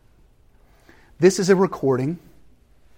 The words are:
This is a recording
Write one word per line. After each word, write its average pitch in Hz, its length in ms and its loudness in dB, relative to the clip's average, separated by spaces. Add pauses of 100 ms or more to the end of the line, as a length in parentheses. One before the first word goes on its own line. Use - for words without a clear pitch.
(1200)
This 185 200 2
is 185 100 -4
a 196 80 4
recording 143 640 -2 (800)